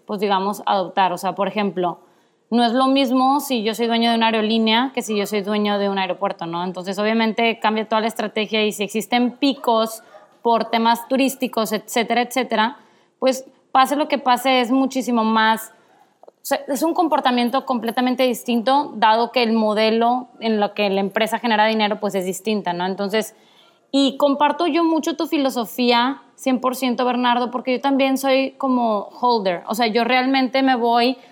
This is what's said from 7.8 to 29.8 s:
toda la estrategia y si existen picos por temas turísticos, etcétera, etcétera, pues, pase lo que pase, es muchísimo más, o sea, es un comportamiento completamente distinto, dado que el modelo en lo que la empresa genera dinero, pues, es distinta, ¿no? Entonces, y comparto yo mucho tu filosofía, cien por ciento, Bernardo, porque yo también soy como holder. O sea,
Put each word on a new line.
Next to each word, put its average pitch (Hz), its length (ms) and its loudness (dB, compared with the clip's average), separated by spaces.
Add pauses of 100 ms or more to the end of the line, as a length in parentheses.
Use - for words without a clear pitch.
toda 220 140 0
la 214 60 0
estrategia 214 580 -2
y 208 80 0
si 208 120 -6
existen 240 480 -2
picos 233 720 -2 (380)
por 226 260 2
temas 226 420 0
turísticos, 254 640 -2
etcétera, 226 480 -2
etcétera, 240 560 -2 (420)
pues, 262 280 0 (260)
pase 262 240 4
lo 302 120 -2
que 285 100 0
pase, 254 420 2
es 233 100 0
muchísimo 254 540 0
más, 220 480 2 (500)
o - 100 -20 (100)
sea, 277 260 -2
es 269 140 -2
un 330 100 2
comportamiento 262 720 0
completamente 247 600 -2
distinto, 254 680 0
dado 226 380 2
que 247 100 2
el 226 120 2
modelo 220 760 2 (120)
en 220 200 0
lo 208 140 -2
que 208 160 0
la 196 100 0
empresa 214 380 -2
genera 214 260 2
dinero, 214 340 2
pues, 202 160 -4
es 185 120 -2
distinta, 190 480 -4
¿no? 175 100 -4
Entonces, 196 500 -2 (560)
y 269 280 2
comparto 285 480 2
yo 330 180 0
mucho 320 320 0
tu 330 120 -4
filosofía, 247 920 0 (160)
cien 262 240 0
por 254 160 -2
ciento, 254 300 -2
Bernardo, 240 440 0
porque 254 220 -4
yo 247 80 -2
también 269 380 2
soy 269 400 0
como 240 500 -2 (100)
holder. 208 480 0
O 220 80 -6
sea, 233 120 0